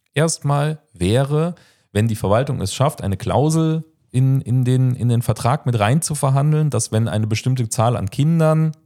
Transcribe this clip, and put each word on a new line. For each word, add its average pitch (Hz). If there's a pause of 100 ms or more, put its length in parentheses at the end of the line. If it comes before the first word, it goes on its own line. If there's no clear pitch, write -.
(140)
erstmal 147 (120)
wäre, 139 (380)
wenn 107
die 107
Verwaltung 110
es 92
schafft, 143
eine 95
Klausel 160 (260)
in, 131
in 123
den, 127
in 123
den 120
Vertrag -
mit 117
rein 120
zu 151
verhandeln, 147
dass 113
wenn 110
eine 107
bestimmte 120
Zahl 113
an 90
Kindern 156 (140)